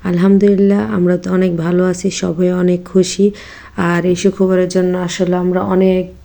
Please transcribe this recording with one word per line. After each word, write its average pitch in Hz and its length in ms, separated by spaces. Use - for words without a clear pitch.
আলহামদুলিল্লাহ, 196 760
আমরা 180 240
তো 180 140
অনেক 185 240
ভালো 175 280
আছি, 185 300
সবাই 180 380
অনেক 180 320
খুশি। 190 420
আর 170 180
এই 180 100
সুখবরের 185 520
জন্য 180 300
আসলে 180 380
আমরা 180 280
অনেক 185 380